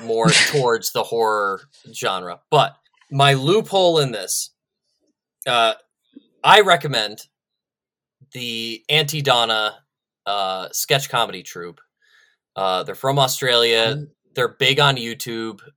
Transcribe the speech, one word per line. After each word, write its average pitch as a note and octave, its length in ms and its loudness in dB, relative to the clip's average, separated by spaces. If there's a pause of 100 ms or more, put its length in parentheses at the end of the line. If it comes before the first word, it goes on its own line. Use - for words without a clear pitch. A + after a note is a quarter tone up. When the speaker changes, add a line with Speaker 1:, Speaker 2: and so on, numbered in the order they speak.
Speaker 1:
more A#2 280 0
Speaker 2:
<laughs> - 220 2
Speaker 1:
towards B2 400 0
the A#2 100 -2
horror G#2+ 580 -2 (320)
genre. F#2 480 -6 (100)
But C3+ 260 2 (340)
my C#3 240 4
loophole F3 640 2
in C3+ 140 0
this, - 380 -8 (960)
uh, A#2 280 2 (680)
I F3 160 8
recommend C#3 680 0 (1040)
the A#2 560 -8
Aunty D3+ 340 0
Donna, A2+ 520 2 (500)
uh, F#2+ 480 -4
sketch C#3 380 -2
comedy G2+ 320 -2
troupe. E2+ 380 -16 (760)
Uh, F#2 280 -2
they're G2 100 -10
from C3+ 240 -2
Australia. A#2 800 2
Speaker 3:
Oh. D3 80 -12 (280)
Speaker 1:
They're B2 220 -2
big C3+ 240 2
on C#3 160 4
YouTube. A2+ 640 -8 (160)